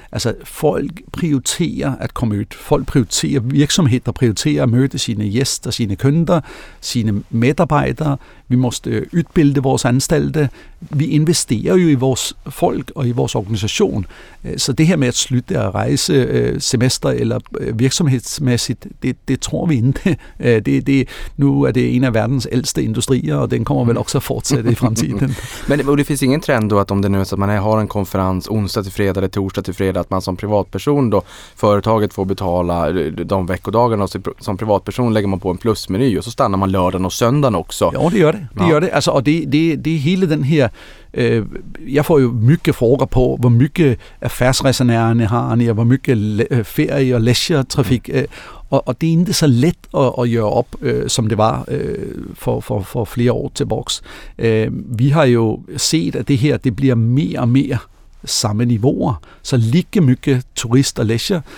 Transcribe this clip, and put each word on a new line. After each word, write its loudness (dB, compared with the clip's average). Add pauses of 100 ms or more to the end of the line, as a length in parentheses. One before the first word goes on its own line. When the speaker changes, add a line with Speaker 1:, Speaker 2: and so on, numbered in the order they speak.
Speaker 1:
Alltså, -4 (100)
folk -4
prioriterar -2
att -8
komma -4 (100)
ut. -6
Folk -2
prioriterar, 0
virksomheder 2
prioriterar 0
att 2
möta 2
sina -4
gäster, -2
sina -2
kunder, 2 (380)
sina -2
medarbetare. 0 (300)
Vi 0
måste -2
utbilda 0
våra 2
anställda. 0 (300)
Vi -2
investerar 2
ju 4
i 4
vårt 0 (260)
folk -2
och -4
i 0
vår -2
organisation. -2 (360)
Eh, -10
så -2
det 2
här 4
med 2
att -4
sluta -2
att -2
resa, 0
eh, 0
semester 0
eller, -2
eh, -6
virksomhedsmässigt, 0 (140)
det, -4
det -2
tror -4
vi 2
inte. 2
<laughs> -20 (120)
Eh, 2
det, 2
det, 2 (300)
nu 2 (220)
är 2
det 0
en 2
av 2
världens 0
äldsta -2
industrier, 0
och -2
den -2
kommer 0
väl 2
också -2
fortsätta -2
i 2
framtiden. -2 (140)
Speaker 2:
<laughs> -10
Men, 2
och 4
det 2
finns -2
ingen 2
trend 0
då 4
att 0
om 2
det 0
nu 0
är 0
så -6
att -2
man 0
är, 0
har 2
en 0
konferens -2
onsdag -2
till -8
fredag 0
eller 0
torsdag -4
till -6
fredag, -2
att -4
man -2
som -6
privatperson 0
då, 2 (340)
företaget 2
får -2
betala, 0
eh, -2
de -2
veckodagarna, 0
och -2
som -8
pri-, -8
som -6
privatperson 0
lägger 2
man -2
på -2
en -4
plusmeny, 0
och -4
så -10
stannar 0
man 0
lördagen 0
och -4
söndagen 2
också? 0
Speaker 1:
Ja, 0
det 2
gör 4
det. -10 (140)
Det -6
Speaker 2:
Ja. 4
Speaker 1:
gör 4
det. 0
Alltså, 0
och 2
det, 2
det, 2
det -4
är 0
hela 2
den 0
här, 4 (440)
eh, 2 (440)
jag 0
får 4
ju 4
mycket 2
frågor 4
på, 2
hur 4
mycket 4 (220)
affärsresenärerna 2
har, 0
och 2 (200)
hur 2
mycket 2
le-, 0
eh, 2
ferie- 0
och 2
leisuretrafik, 0
Speaker 2:
Mm. 0
Speaker 1:
eh, -4 (420)
och, 0
och -4
det 0
är 2
inte 2
så 2
lätt 2
att, 0
att 0
göra 0
upp, -6
eh, -2
som -2
det -2
var, 2 (140)
eh, -4 (560)
för, -4
för, -4
för -6
flera 0
år 0
tillbaks. -6 (340)
Eh, 2 (180)
vi 2
har 4
ju 2 (200)
sett, -2
att -6
det 2
här, 0
det 0
blir 2
mer 0
och 0
mer 2 (460)
samme -2
niveauer. 0 (220)
Så 0
lige 2
mycket 2 (100)
turist 0
og 0
leisure. -2 (160)